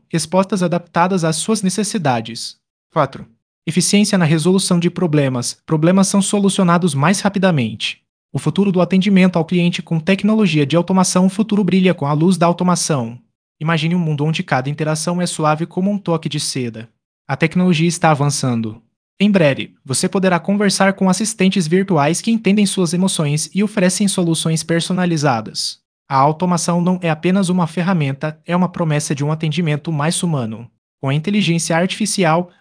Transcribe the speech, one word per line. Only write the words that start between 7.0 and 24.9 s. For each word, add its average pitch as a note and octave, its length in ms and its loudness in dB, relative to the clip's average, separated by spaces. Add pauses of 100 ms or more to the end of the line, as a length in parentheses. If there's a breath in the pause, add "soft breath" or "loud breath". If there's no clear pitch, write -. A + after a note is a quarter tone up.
rapidamente. E3+ 800 -2 (300)
O C#3+ 80 -4
futuro F#3+ 320 0
do F3+ 80 2
atendimento F#3 560 4
ao D#3+ 80 0
cliente F3 360 0
com E3 200 -4
tecnologia F#3+ 680 2
de D3+ 80 0
automação. F3+ 520 2
O F#3 40 2
futuro G#3+ 320 0
brilha F#3 320 2
com D3 120 -6
a D3 60 0
luz E3 240 2
da E3+ 100 2
automação. E3+ 680 0 (440)
Imagine E3 340 -2
um F#3 60 0
mundo D3+ 240 -2
onde D#3+ 180 -2
cada C3+ 260 -2
interação D#3 540 -4
é E3+ 40 -2
suave D#3 380 -2
como F#3 280 -2
um G3+ 60 -4
toque E3 300 -4
de D3+ 120 -6
seda. A#2 480 -8 (400)
A C#3 80 -4
tecnologia E3 500 2
está E3 240 0
avançando. B2+ 720 -2 (380)
Em G3+ 100 4
breve, C#3+ 440 2 (100)
você C#3 240 -2
poderá F3+ 320 0
conversar G3 540 0
com F#3+ 140 0
assistentes F#3+ 600 0
virtuais E3+ 520 2
que A3+ 120 -2
entendem G#3 340 2
suas F3+ 260 0
emoções E3 600 -2
e F#3+ 80 0
oferecem G3 460 0
soluções E3 560 0
personalizadas. D#3+ 1120 -2 (300)